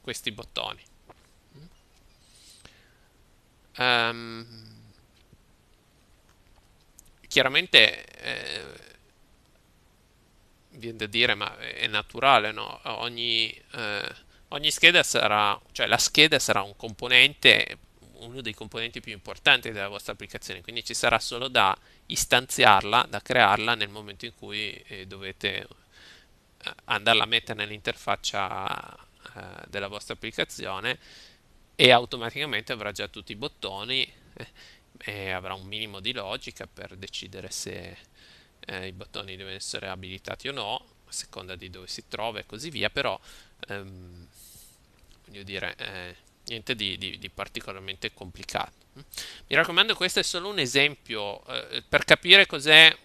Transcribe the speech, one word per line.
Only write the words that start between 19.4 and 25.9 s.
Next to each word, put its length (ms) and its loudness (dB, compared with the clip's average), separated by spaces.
della 160 -8
vostra 260 -10
applicazione, 480 -14
quindi 220 -12
ci 100 -10
sarà 260 2
solo 280 -8
da 300 4
istanziarla, 1000 4
da 120 -8
crearla 540 4
nel 140 -4
momento 360 -14
in 100 -14
cui, 380 -8
eh, 200 -14
dovete, 600 -8